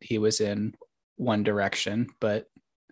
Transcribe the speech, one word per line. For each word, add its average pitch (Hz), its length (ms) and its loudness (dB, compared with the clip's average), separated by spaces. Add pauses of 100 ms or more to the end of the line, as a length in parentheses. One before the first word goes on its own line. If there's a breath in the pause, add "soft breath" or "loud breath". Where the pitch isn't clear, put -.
he 113 180 -4
was 107 220 2
in 104 340 -2 (420)
One 107 280 0
Direction, 104 640 0 (100)
but, 110 280 0 (460)